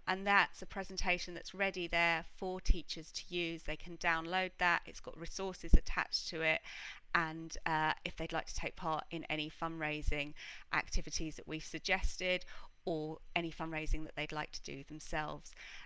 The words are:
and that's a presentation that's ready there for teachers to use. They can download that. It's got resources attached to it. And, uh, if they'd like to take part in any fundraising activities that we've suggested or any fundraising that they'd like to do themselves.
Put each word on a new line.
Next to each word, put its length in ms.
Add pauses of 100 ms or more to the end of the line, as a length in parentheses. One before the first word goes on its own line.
and 200
that's 340
a 40
presentation 720
that's 180
ready 340
there 380 (100)
for 240
teachers 540
to 100 (100)
use. 300
They 140
can 200
download 600
that. 280
It's 140
got 180
resources 560
attached 560
to 120
it. 200 (520)
And, 420 (120)
uh, 260 (100)
if 120
they'd 180
like 140
to 80
take 200
part 360
in 140
any 260
fundraising 840 (400)
activities 640
that 120
we've 160
suggested 840 (420)
or 300 (180)
any 160
fundraising 520
that 120
they'd 160
like 200
to 100
do 220
themselves. 680 (320)